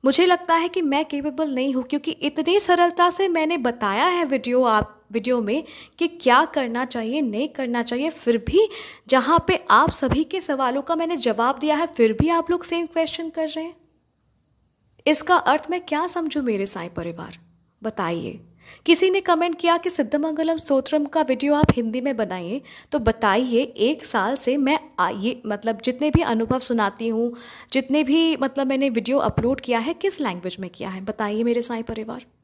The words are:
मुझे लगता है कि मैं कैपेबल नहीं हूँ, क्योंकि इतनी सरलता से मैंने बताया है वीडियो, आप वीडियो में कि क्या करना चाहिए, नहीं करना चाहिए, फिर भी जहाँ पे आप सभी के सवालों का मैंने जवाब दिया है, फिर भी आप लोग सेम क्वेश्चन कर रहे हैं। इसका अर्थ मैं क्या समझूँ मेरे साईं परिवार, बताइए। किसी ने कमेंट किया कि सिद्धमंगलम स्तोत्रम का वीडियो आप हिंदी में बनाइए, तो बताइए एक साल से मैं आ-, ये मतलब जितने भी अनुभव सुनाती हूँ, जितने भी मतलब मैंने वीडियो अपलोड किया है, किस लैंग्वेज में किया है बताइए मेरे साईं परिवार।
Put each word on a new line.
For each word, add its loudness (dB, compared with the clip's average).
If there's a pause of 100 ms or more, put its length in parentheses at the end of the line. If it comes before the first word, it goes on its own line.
मुझे 6
लगता 2
है 0
कि -4
मैं 0
कैपेबल -4
नहीं -2
हूँ, -2
क्योंकि -4
इतनी 0
सरलता 4
से 0
मैंने 0
बताया 0
है 2
वीडियो, 0
आप 0
वीडियो 0
में -2 (360)
कि 0
क्या 4
करना -4
चाहिए, -4
नहीं -2
करना -4
चाहिए, -2
फिर -2
भी 2 (400)
जहाँ 4
पे 0
आप 6
सभी 0
के -4
सवालों 0
का -2
मैंने -2
जवाब 0
दिया 2
है, 0
फिर 2
भी -2
आप 0
लोग 0
सेम -2
क्वेश्चन -4
कर -4
रहे -8
हैं। -14 (1300)
इसका 4
अर्थ 2
मैं -4
क्या -4
समझूँ -4
मेरे -2
साईं -4
परिवार, -10 (440)
बताइए। -6 (460)
किसी 6
ने 2
कमेंट 0
किया 4
कि -4
सिद्धमंगलम 0
स्तोत्रम 0
का 0
वीडियो 2
आप 6
हिंदी -2
में -2
बनाइए, -6 (300)
तो 0
बताइए 2
एक -2
साल 0
से 0
मैं 2 (200)
आ-, 2
ये -4
मतलब -4
जितने 0
भी 6
अनुभव 0
सुनाती -2
हूँ, -2 (360)
जितने 2
भी 2
मतलब -2
मैंने 2
वीडियो 0
अपलोड 0
किया -2
है, -4
किस -4
लैंग्वेज -4
में -8
किया -8
है -8
बताइए -4
मेरे 2
साईं -4
परिवार। -12 (180)